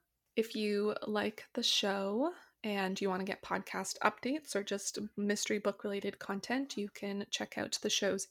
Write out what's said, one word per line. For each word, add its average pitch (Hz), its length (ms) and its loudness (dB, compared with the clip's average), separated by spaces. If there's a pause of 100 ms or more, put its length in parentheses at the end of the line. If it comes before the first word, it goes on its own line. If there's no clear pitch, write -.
(360)
if 220 200 2
you 208 400 2 (100)
like 208 380 0 (100)
the 240 80 0
show 202 720 2 (320)
and 196 360 0
you 196 80 4
wanna 185 160 2
get 190 180 -2
podcast - 580 -2
updates 262 560 0
or 202 80 0
just - 340 -4 (180)
mystery 208 440 2
book 202 240 0
related 202 340 -2
content, 247 580 -2
you 208 120 -2
can 202 420 -4
check - 260 -4
out - 260 -2
the 214 80 0
show's 196 400 2